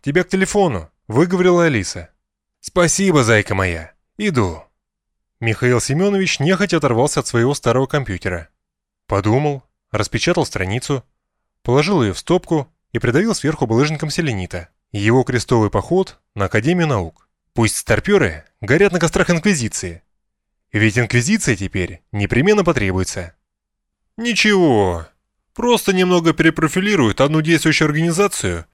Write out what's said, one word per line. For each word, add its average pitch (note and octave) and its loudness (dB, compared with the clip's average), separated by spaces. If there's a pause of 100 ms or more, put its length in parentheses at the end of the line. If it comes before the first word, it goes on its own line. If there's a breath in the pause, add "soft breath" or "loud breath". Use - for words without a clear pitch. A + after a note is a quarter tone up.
тебя D#3 0
к - -20
телефону", F#3+ 0 (200)
выговорила F3 4
Алиса. G#2 -2 (500)
"Спасибо, F3 2
зайка A2 2
моя, F2 -4 (240)
иду". B2+ -2 (760)
Михаил A#2+ 0
Семёнович F#3+ -2
нехотя F3 0
оторвался C3 0
от C3 -4
своего B2 0
старого B2+ 0
компьютера. G2 -6 (580)
Подумал, B2+ 0 (280)
распечатал A#2+ -2
страницу, A#2 -6 (600)
положил D3+ 0
её G2+ 0
в - -14
стопку E3 -2 (200)
и A#2+ -4
придавил E3+ 0
сверху D3+ -2
булыжником D3 -2
селенита. G2 -6 (220)
Его A2 2
крестовый A#2 0
поход F3 -4 (160)
на G2 -2
Академию D#3 0
наук. G2 -4 (260)
Пусть A2+ 0
старпёры G#2+ 0 (160)
горят E3 2
на F3+ 0
кострах E3+ 0
Инквизиции. B2+ -2 (680)
Ведь G#2+ 2
Инквизиция B2 0
теперь F#2 -6 (100)
непременно B2+ 2
потребуется. F#2+ -2 (840)
Ничего, E3 2 (460)
просто A3+ 0
немного F3+ 2
перепрофилируют D#3+ 2
одну D3+ 2
действующую D#3 2
организацию, D#3 -2